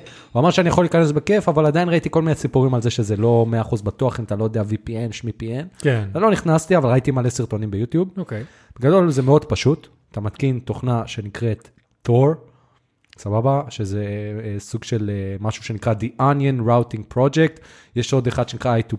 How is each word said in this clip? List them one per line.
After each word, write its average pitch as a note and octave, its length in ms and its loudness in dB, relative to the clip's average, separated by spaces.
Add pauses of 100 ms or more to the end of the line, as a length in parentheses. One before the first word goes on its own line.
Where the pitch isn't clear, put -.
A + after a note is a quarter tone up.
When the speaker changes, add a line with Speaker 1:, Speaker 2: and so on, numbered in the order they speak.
(320)
Speaker 1:
הוא A#2 80 0
אמר E3 100 6
שאני F3 180 2
יכול F3 160 4
להיכנס E3 280 4
בכיף, G3 360 0
אבל D#3 180 2
עדיין E3 220 2
ראיתי E3 220 0
כל E3 120 2
מיני D#3+ 120 2
סיפורים C3 400 2
על A#2 80 0
זה A#2 80 0
שזה G#2+ 260 -2
לא A#2 320 4
מאה A2+ 120 0
אחוז G#2+ 220 -2
בטוח, A2 380 -2
אם A2+ 40 -8
אתה G#2 120 -4
לא G#2+ 80 -2
יודע A2 220 -2
וי G#2+ 100 -2
פי A2+ 280 -8
אן, A2+ 80 -6
שמי A2 200 -8
פי A2+ 260 -8
אן. D#3 80 -10 (120)
Speaker 2:
כן. A#2+ 260 0 (100)
Speaker 1:
אני E3 80 0
לא A3 80 4
נכנסתי, E3 460 2
אבל C3+ 140 4
ראיתי C3 200 2
מלא B2+ 200 0
סרטונים A2 400 -4
ביוטיוב. A#2+ 460 -2
Speaker 2:
אוקיי. - 280 -10 (340)
Speaker 1:
בגדול E3+ 320 4
זה C3 120 2
מאוד C#3 220 4
פשוט, - 440 0 (240)
אתה G#2+ 80 -8
מתקין B2 440 -2
תוכנה A#2+ 420 -2
שנקראת G#2 640 -6 (400)
Tor, C3 260 4 (840)
סבבה? A#2+ 500 0
שזה, G2+ 360 -6 (400)
אה, G#2 140 -6
סוג - 260 -10
של, G#2+ 280 -4
אה, G2 280 -6
משהו G#2+ 240 -6
שנקרא A2 300 -2
The G#2+ 260 -6
Onion C3+ 480 0
Routing A#2+ 480 -2
Project, D3+ 440 2 (360)
יש A#2+ 160 -2
עוד C3 140 2
אחד B2 220 -2
שנקרא A#2+ 260 -2
איי A#2 80 2
טו - 160 -6